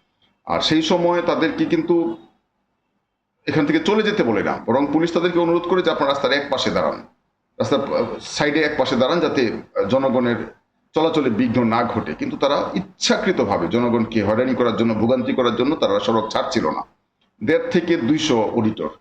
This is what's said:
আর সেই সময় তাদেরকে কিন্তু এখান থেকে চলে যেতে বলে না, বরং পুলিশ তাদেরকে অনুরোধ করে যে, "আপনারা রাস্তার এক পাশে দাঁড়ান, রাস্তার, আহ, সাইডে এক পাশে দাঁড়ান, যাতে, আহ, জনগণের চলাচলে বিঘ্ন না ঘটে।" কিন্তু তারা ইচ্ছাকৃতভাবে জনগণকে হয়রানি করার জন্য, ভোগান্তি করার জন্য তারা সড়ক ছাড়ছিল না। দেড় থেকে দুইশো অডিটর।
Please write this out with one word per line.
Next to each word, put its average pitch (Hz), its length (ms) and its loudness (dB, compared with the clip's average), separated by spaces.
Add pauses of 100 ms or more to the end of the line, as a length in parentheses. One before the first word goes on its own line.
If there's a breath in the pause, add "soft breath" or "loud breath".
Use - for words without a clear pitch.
(460)
আর - 160 -2
সেই 160 200 2
সময় 175 400 2
তাদেরকে 160 440 0
কিন্তু 165 520 0 (1300)
এখান 147 180 0
থেকে 160 140 2
চলে 208 240 2
যেতে - 200 0
বলে 104 200 0
না, 76 220 -2
বরং 135 280 2
পুলিশ 165 200 2
তাদেরকে 170 260 0
অনুরোধ 170 220 2
করে 180 200 0
যে, 165 100 0
"আপনারা 139 200 0
রাস্তার 135 220 0
এক 139 160 -2
পাশে 120 220 -2
দাঁড়ান, 80 240 0 (640)
রাস্তার, 120 200 0
আহ, - 260 -2 (160)
সাইডে 147 380 -2
এক 147 180 0
পাশে 131 180 0
দাঁড়ান, 131 240 4
যাতে, 131 320 2 (240)
আহ, 101 80 0
জনগণের 123 520 2 (580)
চলাচলে 160 360 2
বিঘ্ন 117 340 2
না 117 200 2
ঘটে।" 107 300 -4
কিন্তু - 240 -8
তারা - 360 0
ইচ্ছাকৃতভাবে 110 920 -2
জনগণকে 113 560 0
হয়রানি 117 320 0
করার 117 220 0
জন্য, 113 160 2
ভোগান্তি 117 400 0
করার 120 220 0
জন্য 131 200 0
তারা 101 240 0
সড়ক 113 300 0
ছাড়ছিল 110 400 -2
না। 73 120 -4 (640)
দেড় 165 280 0
থেকে 170 260 2
দুইশো 123 440 2
অডিটর। 107 480 -2 (120)